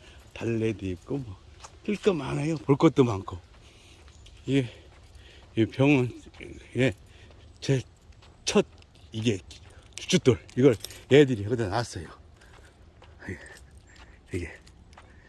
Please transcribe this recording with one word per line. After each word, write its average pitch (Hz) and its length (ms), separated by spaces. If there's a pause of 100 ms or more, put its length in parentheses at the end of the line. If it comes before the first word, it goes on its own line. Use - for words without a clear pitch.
(320)
달래도 110 540
있고, 95 320
뭐, 113 180 (480)
쓸 208 120
거 196 180
많아요. 147 440
볼 143 180
것도 160 260
많고. 98 380 (1040)
이게, 131 240 (840)
이 113 100
병원, 131 420 (680)
예, 127 180 (680)
제 135 220 (600)
첫, - 220 (440)
이게 107 280 (560)
주춧돌, - 440 (180)
이걸 123 200 (340)
애들이 127 340
여기다 113 240
놨어요. 95 400 (1160)
이게, 92 140 (960)
이게, 85 180 (760)